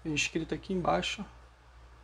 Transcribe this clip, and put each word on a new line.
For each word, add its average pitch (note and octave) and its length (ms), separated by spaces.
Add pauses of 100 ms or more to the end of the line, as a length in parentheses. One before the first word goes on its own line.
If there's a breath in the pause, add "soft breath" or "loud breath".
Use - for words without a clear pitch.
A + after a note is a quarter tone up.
Tem D#3 100
escrito D#3+ 400
aqui D#3 200
embaixo. F3 520 (800)